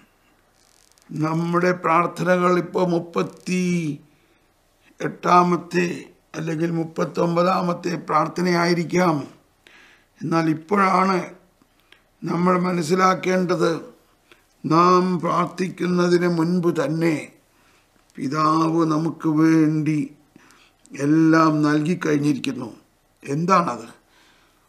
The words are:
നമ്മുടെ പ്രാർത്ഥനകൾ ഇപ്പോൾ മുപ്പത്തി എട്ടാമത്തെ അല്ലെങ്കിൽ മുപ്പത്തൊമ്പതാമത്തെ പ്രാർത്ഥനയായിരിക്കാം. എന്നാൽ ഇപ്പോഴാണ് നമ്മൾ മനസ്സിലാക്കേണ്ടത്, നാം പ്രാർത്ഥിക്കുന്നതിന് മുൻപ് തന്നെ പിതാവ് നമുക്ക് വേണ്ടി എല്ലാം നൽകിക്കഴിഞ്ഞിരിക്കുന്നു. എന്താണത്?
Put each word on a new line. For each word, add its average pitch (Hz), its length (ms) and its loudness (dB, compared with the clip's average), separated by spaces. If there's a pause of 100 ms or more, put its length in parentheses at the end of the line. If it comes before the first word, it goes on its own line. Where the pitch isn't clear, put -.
(1120)
നമ്മുടെ 170 640 0
പ്രാർത്ഥനകൾ 175 880 0
ഇപ്പോൾ 180 360 -2
മുപ്പത്തി 180 680 -4 (1400)
എട്ടാമത്തെ 175 840 0 (480)
അല്ലെങ്കിൽ 160 360 -4
മുപ്പത്തൊമ്പതാമത്തെ 175 1300 -2
പ്രാർത്ഥനയായിരിക്കാം. 170 1200 0 (1040)
എന്നാൽ 165 300 -2
ഇപ്പോഴാണ് 190 680 0 (1040)
നമ്മൾ 175 360 0
മനസ്സിലാക്കേണ്ടത്, 180 1120 0 (960)
നാം 180 540 4
പ്രാർത്ഥിക്കുന്നതിന് 175 1080 0
മുൻപ് 170 560 0
തന്നെ 160 480 -2 (840)
പിതാവ് 160 680 0
നമുക്ക് 160 420 -2
വേണ്ടി 156 840 2 (840)
എല്ലാം 160 640 4
നൽകിക്കഴിഞ്ഞിരിക്കുന്നു. 147 1120 -2 (520)
എന്താണത്? 143 600 0 (800)